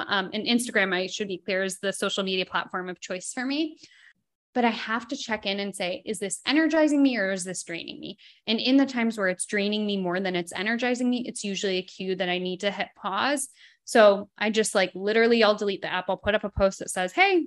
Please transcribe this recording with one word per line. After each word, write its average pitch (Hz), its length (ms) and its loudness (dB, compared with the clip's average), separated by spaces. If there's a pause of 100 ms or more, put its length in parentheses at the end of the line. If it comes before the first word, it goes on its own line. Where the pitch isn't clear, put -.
Um, 190 240 0
and 208 140 -4
Instagram, 226 480 2
I 185 140 0
should 202 200 -6
be 180 120 -6
clear, 190 240 -2
is 190 160 -6
the 196 120 -2
social 196 320 -2
media 185 220 -2
platform 185 420 -6
of 180 140 -10
choice - 320 -8
for 247 100 -6
me. 311 360 -2 (720)
But 247 100 2
I 233 60 6
have 226 400 -4
to 277 80 -4
check 214 280 -6
in 202 140 -2
and 202 160 -4
say, 185 300 -4
"Is 214 120 -4
this 196 300 -6
energizing 302 560 4
me 254 140 2
or 190 160 -2
is 185 100 -4
this 180 180 -8
draining - 380 -10
me?" 165 180 -14 (300)
And 220 100 0
in 254 200 4
the 277 80 6
times 226 320 -2
where 196 100 0
it's 185 180 -2
draining 208 400 0
me 202 120 0
more 185 240 -2
than 185 120 -2
it's 175 200 -4
energizing 240 560 0
me, 247 180 -2
it's - 160 -10
usually 190 360 -2
a - 20 -2
cue 185 340 -6
that 180 140 -2
I 180 80 0
need 180 240 -4
to 202 100 0
hit 190 240 -6
pause. 233 540 -2 (340)
So 202 540 6
I 214 140 0
just, 214 220 0
like, 185 220 2
literally, 226 480 4
I'll 214 120 6
delete 202 260 -4
the 160 100 -6
app. 180 160 -4
I'll 190 80 0
put 202 200 0
up 214 100 -2
a 202 40 -6
post 196 300 2
that - 100 -8
says, 185 220 -2
"Hey, 370 360 4